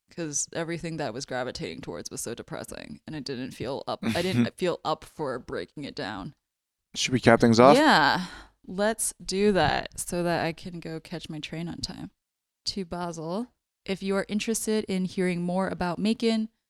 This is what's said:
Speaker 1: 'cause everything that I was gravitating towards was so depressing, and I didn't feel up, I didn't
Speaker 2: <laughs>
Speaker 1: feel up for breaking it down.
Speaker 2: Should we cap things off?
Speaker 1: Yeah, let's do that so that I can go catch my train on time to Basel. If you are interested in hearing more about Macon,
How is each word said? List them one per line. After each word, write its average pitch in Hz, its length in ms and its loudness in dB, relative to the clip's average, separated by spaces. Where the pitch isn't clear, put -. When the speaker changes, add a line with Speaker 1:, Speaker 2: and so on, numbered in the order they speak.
Speaker 1:
'cause 156 380 -4
everything 165 440 -4
that 151 100 -4
I 113 40 -4
was 127 140 -8
gravitating 123 580 -6
towards 92 280 -10
was 143 100 -8
so - 140 -6
depressing, - 720 -12
and - 80 -10
I 151 60 -8
didn't 131 320 -8
feel 123 340 -6
up, 117 160 -4
I 120 180 0
didn't 123 340 2
Speaker 2:
<laughs> - 40 -20
Speaker 1:
feel 175 260 0
up - 200 -2
for 131 340 -6
breaking 131 460 -8
it - 100 -10
down. 107 400 -8
Speaker 2:
Should - 160 0
we 123 80 4
cap 117 200 6
things 117 200 8
off? 135 160 12
Speaker 1:
Yeah, 180 500 6
let's 202 480 -2
do 202 280 4
that 151 480 2
so 175 240 -2
that 170 200 0
I 165 80 -2
can 175 280 -12
go 160 180 -10
catch - 320 -12
my 156 80 -8
train 165 300 -8
on - 80 -10
time - 340 -10
to 190 180 -4
Basel. 175 680 -6
If 190 180 -4
you 196 140 0
are 196 120 0
interested 214 560 0
in 185 200 0
hearing 180 380 0
more 180 260 0
about 175 320 -2
Macon, 220 480 2